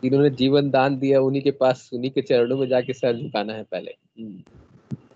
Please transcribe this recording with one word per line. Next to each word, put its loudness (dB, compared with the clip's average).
जिन्होंने 2
जीवन 2
दान 2
दिया, 2
उन्हीं 0
के 2
पास, 0
उन्हीं -4
के -4
चरणों 2
में -2
जाके 0
सर -2
झुकाना -6
है -10
पहले। -10
हम्म। -18